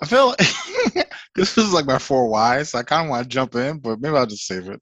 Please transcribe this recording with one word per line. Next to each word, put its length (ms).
I 40
feel 220
like 800
<laughs> 160
this 240
is, 140
like, 140
my 120
four 300
whys. 420
So 80
I 40
kinda 280
wanna 160
jump 280
in, 240
but 220
maybe 160
I'll 100
just 200
save 220
it. 140